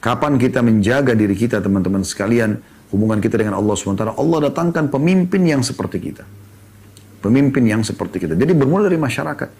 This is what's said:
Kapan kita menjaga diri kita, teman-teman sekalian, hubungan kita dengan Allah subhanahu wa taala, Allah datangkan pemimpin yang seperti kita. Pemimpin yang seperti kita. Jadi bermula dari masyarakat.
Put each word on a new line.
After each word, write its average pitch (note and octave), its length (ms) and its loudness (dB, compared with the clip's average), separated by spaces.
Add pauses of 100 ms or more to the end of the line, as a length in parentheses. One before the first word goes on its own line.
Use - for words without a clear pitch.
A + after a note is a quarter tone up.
Kapan B2+ 400 0
kita B2 240 2
menjaga A#2 480 2
diri G#2 240 2
kita, A2 240 0
teman-teman F#2+ 400 0
sekalian, G#2+ 560 -2 (320)
hubungan G#2+ 320 0
kita A2 160 0
dengan G#2 200 0
Allah G#2 200 0
subhanahu G2 200 -4
wa A2+ 40 -4
taala, A2 160 -4
Allah D#3+ 220 0 (100)
datangkan E3 400 -2
pemimpin F3+ 560 0
yang C#3+ 160 2
seperti - 400 -6
kita. - 240 -12 (960)
Pemimpin C3 480 2
yang A2 160 0
seperti F#2 320 -6
kita. F2 160 -4
Jadi C3+ 240 2
bermula E3+ 320 2
dari F3 80 2
masyarakat. D3 520 -4 (100)